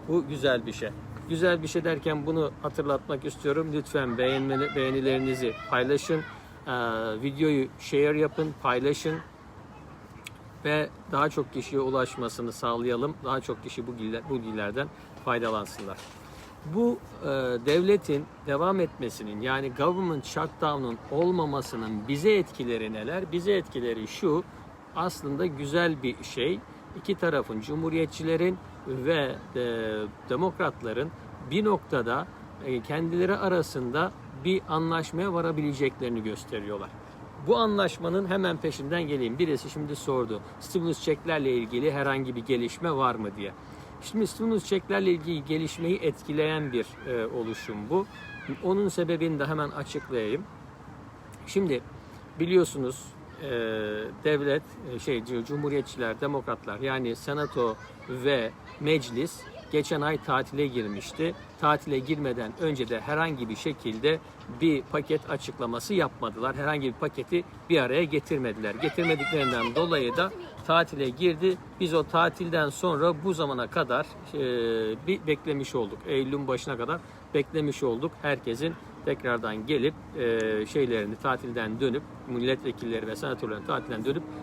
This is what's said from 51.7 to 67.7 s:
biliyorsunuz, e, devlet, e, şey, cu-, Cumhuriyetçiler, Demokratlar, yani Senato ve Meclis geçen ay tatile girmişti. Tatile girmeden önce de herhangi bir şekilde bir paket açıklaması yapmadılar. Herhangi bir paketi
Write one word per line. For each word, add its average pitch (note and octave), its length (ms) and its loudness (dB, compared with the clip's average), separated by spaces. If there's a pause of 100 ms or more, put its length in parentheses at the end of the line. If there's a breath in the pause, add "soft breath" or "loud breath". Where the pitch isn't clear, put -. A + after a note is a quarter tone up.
biliyorsunuz, D#3+ 640 4 (380)
e, D3+ 60 -6 (760)
devlet, D3 380 4 (320)
e, A#2 40 -6
şey, B2+ 200 0
cu-, A#2 260 -2
Cumhuriyetçiler, C3+ 760 -2
Demokratlar, B2 600 -2
yani B2+ 360 -2
Senato C3+ 600 0 (320)
ve B2+ 420 2 (300)
Meclis D3 600 0 (300)
geçen D3+ 280 2
ay D3+ 220 0
tatile C#3 440 2
girmişti. A#2+ 680 -2 (260)
Tatile D3 380 2
girmeden B2+ 640 -2
önce C#3 280 0
de A2+ 120 0
herhangi D3 480 0
bir G#2+ 80 -4
şekilde C#3 640 2 (420 loud breath)
bir D3+ 220 4
paket D3+ 480 0
açıklaması A#2+ 640 -4
yapmadılar. B2+ 600 0
Herhangi C#3+ 320 0
bir A#2+ 40 0
paketi D#3 520 -2 (260)